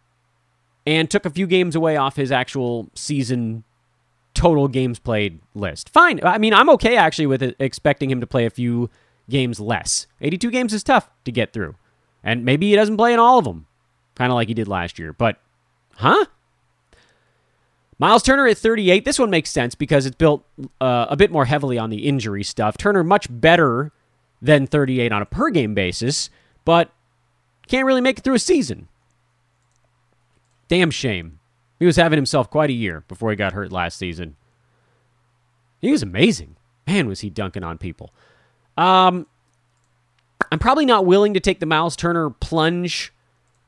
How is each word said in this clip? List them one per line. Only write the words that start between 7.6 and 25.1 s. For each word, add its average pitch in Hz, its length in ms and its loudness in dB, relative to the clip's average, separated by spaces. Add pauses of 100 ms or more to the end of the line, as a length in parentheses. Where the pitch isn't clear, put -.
him 131 120 -4
to 120 60 -8
play 120 180 0
a 113 60 -2
few 120 380 -2 (400)
games 123 300 -2
less. 104 480 -6 (140)
Eighty-two 180 300 -4
games 247 220 -2
is 214 100 -4
tough 240 260 0 (160)
to 127 60 -8
get 113 200 -2
through. 92 240 -10 (480)
And 117 220 -4
maybe 147 240 2
he 208 60 4
doesn't 214 220 2
play 233 140 2
in 233 80 2
all 240 180 6
of 202 80 2
them, 82 200 -8 (500)
kinda 127 180 -2
like 117 140 0
he 113 60 -4
did 110 140 -4
last 90 300 -6
year. 80 140 -12
But, 110 300 -2 (540)
huh? 220 300 2 (1700)
Miles 202 220 4
Turner 269 240 2
at 220 140 2
thirty-eight. 208 460 2
This 277 120 -2
one 233 140 2
makes 165 180 0
sense 120 240 -4
because 139 320 0
it's 131 100 -8
built, 160 300 2 (340)
uh, 123 300 0
a 147 60 -4
bit 175 160 4
more 151 140 2
heavily 135 340 -2
on 113 100 -6
the 110 180 -6
injury 110 360 -4
stuff. 107 340 -4
Turner 202 260 2
much 180 260 0
better 143 600 2 (480)
than 139 280 2
thirty-eight 131 440 0